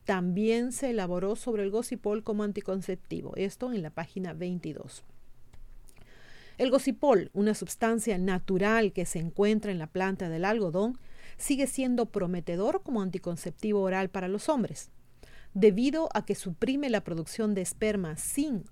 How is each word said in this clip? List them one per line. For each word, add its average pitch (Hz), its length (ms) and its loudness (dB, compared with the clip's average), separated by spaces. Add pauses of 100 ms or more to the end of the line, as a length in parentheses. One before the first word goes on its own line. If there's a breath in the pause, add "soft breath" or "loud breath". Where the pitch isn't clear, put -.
también 214 680 2
se 262 180 -2
elaboró 190 460 0
sobre 214 260 -2
el 196 80 0
gocipol 220 540 -2
como 208 180 0
anticonceptivo, 190 960 -4
esto 196 360 -4
en 214 100 -2
la 151 80 -8
página 170 420 -6
veintidós. 170 720 -6 (1500 loud breath)
El 262 120 4
gocipol, 262 640 4
una 208 220 4
sustancia 220 640 0
natural 196 760 4
que 175 140 -2
se - 120 -4
encuentra 208 540 2
en 180 60 -2
la 156 80 -4
planta 190 420 -2
del 165 160 0
algodón, 202 540 2 (400 loud breath)
sigue 269 280 2
siendo 247 400 2
prometedor 180 760 0
como 233 200 -2
anticonceptivo 185 800 -2
oral 190 300 2
para 185 180 -4
los 202 200 -2
hombres. 254 420 0 (640 loud breath)
Debido 240 600 6
a 208 100 0
que 208 100 -2
suprime 262 540 0
la 214 160 2
producción 170 500 -2
de 190 60 0
esperma 185 560 0
sin 277 560 -2